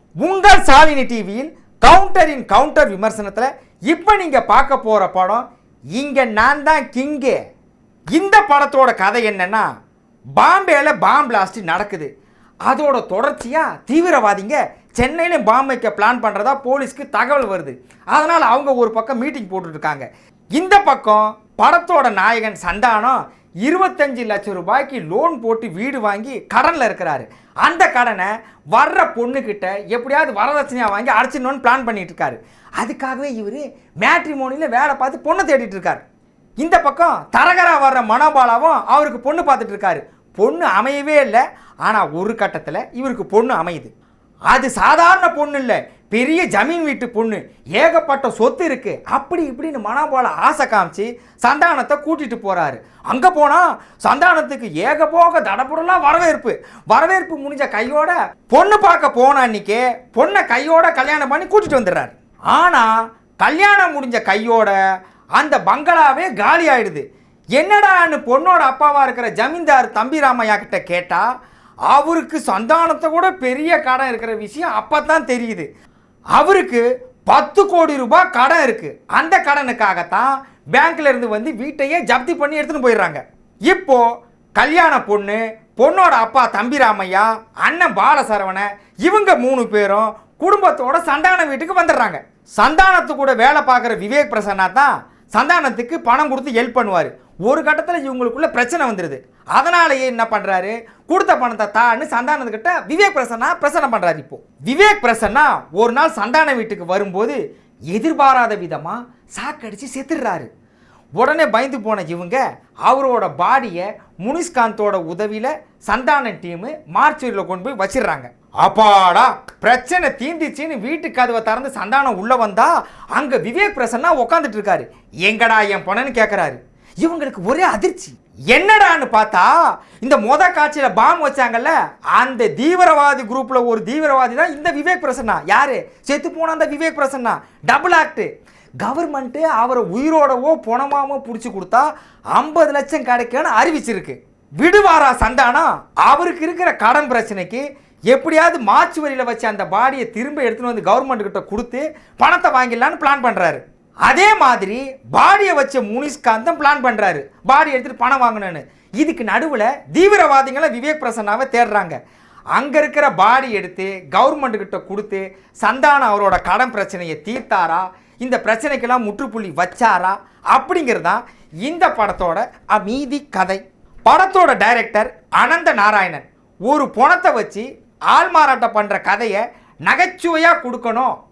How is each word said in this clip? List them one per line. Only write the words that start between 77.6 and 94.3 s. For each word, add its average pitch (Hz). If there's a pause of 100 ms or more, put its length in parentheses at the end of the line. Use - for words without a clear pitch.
கோடி 320
ரூபாய் 311
கடன் 294
இருக்கு. 214
அந்த 320
கடனுக்காகத்தான் 247 (300)
பேங்க்ல 320
இருந்து 247
வந்து 214
வீட்டையே 285
ஜப்தி 247
பண்ணி 285
எடுத்துன்னு 294
போயிடுறாங்க. 175 (340)
இப்போ 247 (280)
கல்யாண 302
பொண்ணு, 208 (200)
பொண்ணோட 320
அப்பா 240
தம்பி 247
ராமையா, 214 (100)
அண்ணன் 285
பாலசரவண, 208 (360)
இவங்க 381
மூணு 247
பேரும் 208 (240)
குடும்பத்தோட 330
சந்தானம் 330
வீட்டுக்கு 320
வந்துடுறாங்க. 294 (360)
சந்தானத்து 311
கூட 269
வேலை 277
பார்க்குற 247
விவேக் 247